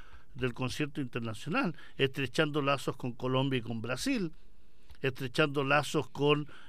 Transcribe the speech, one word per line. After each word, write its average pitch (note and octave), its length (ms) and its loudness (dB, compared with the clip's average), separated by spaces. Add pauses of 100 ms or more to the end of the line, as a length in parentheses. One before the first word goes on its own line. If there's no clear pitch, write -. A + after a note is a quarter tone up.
(340)
del B2 180 0
concierto C#3+ 480 -2
internacional, B2+ 720 -2 (220)
estrechando C#3 640 2
lazos C#3 380 0
con B2 140 -2
Colombia C3 480 2
y - 20 -8
con A2+ 180 -4
Brasil, D#3 520 0 (680)
estrechando C#3 640 2
lazos C#3+ 460 2
con D3 360 4 (220)